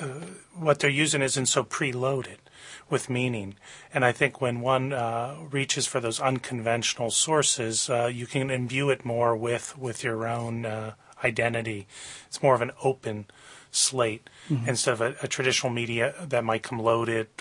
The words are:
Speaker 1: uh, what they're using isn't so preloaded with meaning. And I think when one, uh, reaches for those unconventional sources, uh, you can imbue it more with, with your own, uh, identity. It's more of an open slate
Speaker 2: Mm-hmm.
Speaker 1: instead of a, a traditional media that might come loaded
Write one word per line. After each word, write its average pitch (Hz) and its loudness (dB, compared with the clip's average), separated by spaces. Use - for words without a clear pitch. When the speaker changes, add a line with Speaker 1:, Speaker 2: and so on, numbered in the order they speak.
Speaker 1:
uh, 156 -6
what 156 4
they're 147 4
using 147 4
isn't 131 2
so 131 4
preloaded 131 -2
with - 0
meaning. 120 -2
And 135 4
I 120 6
think 127 0
when 120 0
one, 131 2
uh, 120 -2
reaches 135 -2
for 131 -2
those 113 -2
unconventional 120 0
sources, 131 2
uh, 120 2
you 120 -8
can 135 -2
imbue 131 0
it - 0
more 117 2
with, 117 -4
with 127 -8
your 113 -2
own, 117 -4
uh, 110 -6
identity. 117 -2
It's - -6
more 135 8
of 117 -2
an 120 0
open 113 -2
slate 117 0
Speaker 2:
Mm-hmm. 123 0
Speaker 1:
instead 127 2
of 110 -2
a, 120 0
a - -4
traditional 131 0
media 117 0
that 131 0
might 113 0
come 120 -6
loaded 113 2